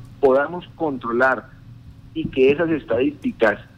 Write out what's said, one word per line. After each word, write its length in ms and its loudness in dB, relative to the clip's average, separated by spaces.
podamos 560 2
controlar 760 -2
y 120 -6
que 240 2
esas 180 0
estadísticas 920 -2